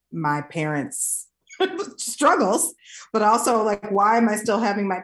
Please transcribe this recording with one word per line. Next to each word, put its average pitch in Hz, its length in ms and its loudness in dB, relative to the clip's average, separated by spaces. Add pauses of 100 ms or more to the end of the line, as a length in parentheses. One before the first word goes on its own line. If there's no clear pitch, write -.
(100)
my 147 320 -2
parents' 151 840 -6 (320)
<laughs> 381 80 2 (280)
struggles? 262 800 0 (380)
But 214 100 0
also, 226 400 4
like, 208 280 -2
why 202 260 4
am 233 120 4
I 214 80 0
still 214 220 0
having 208 300 0
my 185 160 -4